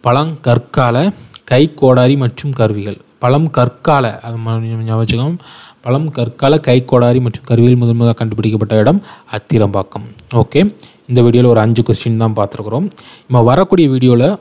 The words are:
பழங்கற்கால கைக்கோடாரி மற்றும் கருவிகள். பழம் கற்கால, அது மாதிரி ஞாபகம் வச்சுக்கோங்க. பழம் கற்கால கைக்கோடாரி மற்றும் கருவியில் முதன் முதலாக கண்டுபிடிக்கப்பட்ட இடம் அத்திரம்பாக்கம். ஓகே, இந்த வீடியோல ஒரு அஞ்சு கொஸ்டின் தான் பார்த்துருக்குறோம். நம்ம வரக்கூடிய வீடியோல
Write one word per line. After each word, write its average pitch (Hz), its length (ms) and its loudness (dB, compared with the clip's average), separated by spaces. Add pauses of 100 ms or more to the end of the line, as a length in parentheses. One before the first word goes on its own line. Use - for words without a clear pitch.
பழங்கற்கால 131 1120 -2 (380)
கைக்கோடாரி 131 680 2
மற்றும் 135 360 -6
கருவிகள். 104 480 -4 (240)
பழம் 147 340 0
கற்கால, 131 480 0 (200)
அது 117 200 -12
மாதிரி 113 260 -6 (160)
ஞாபகம் 113 140 -2
வச்சுக்கோங்க. 123 360 -4 (460)
பழம் 139 320 -2
கற்கால 123 380 0 (120)
கைக்கோடாரி 123 600 2
மற்றும் - 220 -8
கருவியில் 120 340 2
முதன் 117 180 0
முதலாக 117 200 0
கண்டுபிடிக்கப்பட்ட 110 600 -4
இடம் 156 180 2 (360)
அத்திரம்பாக்கம். 104 680 -4 (360)
ஓகே, - 180 0 (500)
இந்த 123 160 2
வீடியோல 123 280 4
ஒரு 113 100 4
அஞ்சு 113 240 0
கொஸ்டின் 113 360 -2
தான் 110 140 -2
பார்த்துருக்குறோம். 107 480 -6 (400)
நம்ம 123 240 2
வரக்கூடிய 180 440 2
வீடியோல 123 320 2 (140)